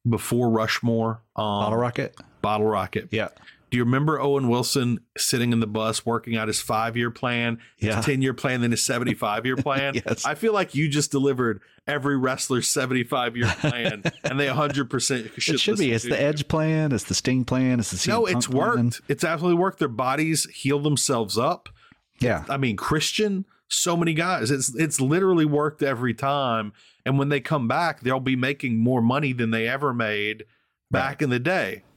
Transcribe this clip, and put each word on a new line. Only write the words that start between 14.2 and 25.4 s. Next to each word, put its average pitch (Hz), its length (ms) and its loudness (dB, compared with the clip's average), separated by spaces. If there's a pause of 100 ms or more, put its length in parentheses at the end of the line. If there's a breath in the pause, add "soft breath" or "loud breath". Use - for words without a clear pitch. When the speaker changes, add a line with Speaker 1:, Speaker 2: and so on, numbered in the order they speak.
Speaker 1:
and 135 140 -4
they 143 80 2
a 131 80 -2
hundred 143 340 0
percent 123 500 -2
should - 180 -2
Speaker 2:
It - 40 0
should 208 180 0
be. 147 120 2
Speaker 1:
listen 113 40 2
Speaker 2:
It's 113 100 0
Speaker 1:
to 120 60 -4
Speaker 2:
the 139 60 0
Speaker 1:
you. 104 120 2
Speaker 2:
Edge 151 200 -2
plan. 156 440 2
It's 110 120 0
the - 100 -4
Sting 127 300 2
plan. 127 360 2
It's 107 100 -2
the 92 80 -4
C 185 140 0
M 226 60 2
Speaker 1:
No, 233 80 4
Speaker 2:
Punk 180 100 2
Speaker 1:
it's 123 120 -2
worked. 156 280 2
Speaker 2:
plan. 120 160 2 (160)
Speaker 1:
It's 143 160 -2
absolutely 170 360 2
worked. 185 200 0
Their 156 80 0
bodies 135 560 0 (100)
heal 139 240 0
themselves 123 580 0
up. 143 320 -2 (520 soft breath)
Speaker 2:
Yeah. 104 280 0
Speaker 1:
I 135 100 -2
mean, 123 180 0
Christian, 190 680 -2 (220 soft breath)
so - 280 0
many 170 180 2
guys. 151 380 0
It's, 135 240 -2
it's 156 240 0
literally 170 440 4